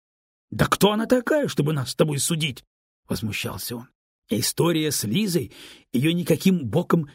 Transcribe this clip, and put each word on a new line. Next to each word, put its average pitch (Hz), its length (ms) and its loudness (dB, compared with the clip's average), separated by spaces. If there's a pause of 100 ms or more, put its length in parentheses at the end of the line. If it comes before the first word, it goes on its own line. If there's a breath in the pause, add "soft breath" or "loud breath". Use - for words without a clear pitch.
(500)
"Да - 160 0
кто - 280 2
она 220 120 0
такая, 254 420 2
чтобы 147 260 -2
нас 135 180 -4
с - 40 -8
тобой 151 220 2
судить?" 156 480 -4 (420)
возмущался 107 680 -6
он. 120 140 -14 (400)
"История 160 600 0
с - 120 -4
Лизой 165 480 -2 (420 loud breath)
ее 147 200 2
никаким 175 520 2
боком 156 500 0